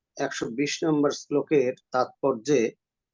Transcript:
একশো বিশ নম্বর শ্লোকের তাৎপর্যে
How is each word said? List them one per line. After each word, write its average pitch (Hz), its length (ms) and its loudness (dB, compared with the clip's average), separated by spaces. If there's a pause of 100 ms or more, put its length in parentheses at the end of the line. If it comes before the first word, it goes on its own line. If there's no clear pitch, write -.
(160)
একশো 135 340 -4
বিশ 143 340 -2
নম্বর 147 260 4
শ্লোকের 139 640 0 (160)
তাৎপর্যে 123 840 0 (420)